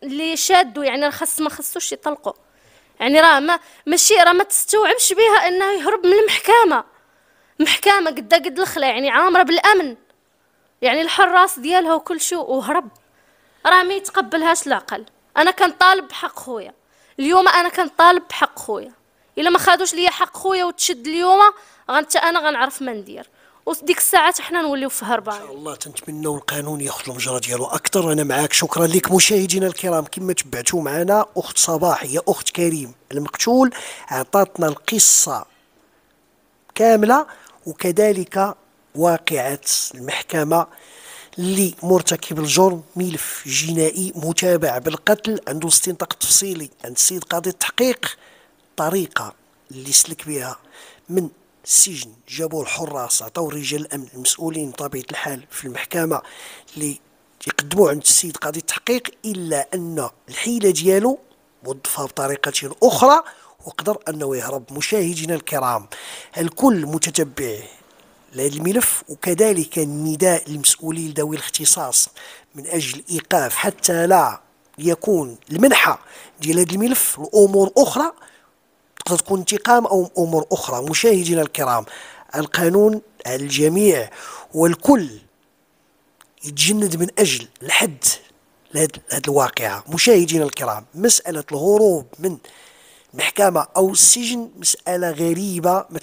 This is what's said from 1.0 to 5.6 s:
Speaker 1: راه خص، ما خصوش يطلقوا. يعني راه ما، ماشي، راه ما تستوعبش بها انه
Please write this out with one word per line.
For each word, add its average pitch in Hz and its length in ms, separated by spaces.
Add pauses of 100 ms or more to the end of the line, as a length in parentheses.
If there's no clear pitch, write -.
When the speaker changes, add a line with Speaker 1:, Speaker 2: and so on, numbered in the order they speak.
Speaker 1:
راه 294 60
خص، - 300
ما 302 100
خصوش - 420
يطلقوا. 294 400 (680)
يعني 277 200
راه 311 200
ما، 330 180 (280)
ماشي، 339 280
راه 349 180
ما 370 120
تستوعبش 415 680
بها 403 360
انه 359 160